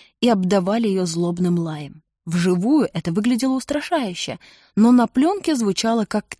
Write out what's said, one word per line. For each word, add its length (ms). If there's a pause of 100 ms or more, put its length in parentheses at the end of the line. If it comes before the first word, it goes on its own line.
(220)
и 80
обдавали 580
ее 180
злобным 520
лаем. 460 (220)
Вживую 680
это 180
выглядело 440
устрашающе, 840 (360)
но 160
на 160
пленке 480
звучало 500
как 340